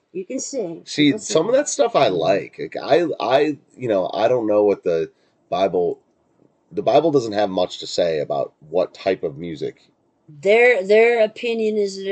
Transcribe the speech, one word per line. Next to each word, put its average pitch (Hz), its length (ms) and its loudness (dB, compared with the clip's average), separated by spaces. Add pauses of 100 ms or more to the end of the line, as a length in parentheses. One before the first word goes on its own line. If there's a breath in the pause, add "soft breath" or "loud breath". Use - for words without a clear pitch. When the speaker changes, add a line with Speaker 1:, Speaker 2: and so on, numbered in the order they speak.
(120)
Speaker 1:
You 185 140 -10
can 254 140 -8
sing. 185 460 -8
Speaker 2:
See, 147 260 2
Speaker 1:
People 214 60 -6
Speaker 2:
some 170 300 0
of 247 60 2
Speaker 1:
sing. - 20 4
Speaker 2:
that 285 120 0
stuff - 280 0
I 131 140 4
Speaker 1:
Mm-hmm. 90 80 -2
Speaker 2:
like. 85 400 -2
Like, - 180 -10
I, 135 300 2 (140)
I, 143 380 0 (180)
you 127 120 -6
know, 95 260 0
I 110 140 2
don't 120 180 0
know 104 180 4
what 101 200 2
the 82 280 -2 (380)
Bible, 90 500 0 (720)
the 107 100 -6
Bible 143 300 2
doesn't 117 220 0
have 101 160 0
much 90 300 -2
to 82 60 -14
say 82 340 0
about 71 400 -4
what 80 340 -4
type 95 300 -4
of 73 140 -8
music. 80 440 -10 (460)
Speaker 1:
Their, 196 580 2
their 226 380 4
opinion 220 520 -2
is 202 220 -2
that 196 140 -8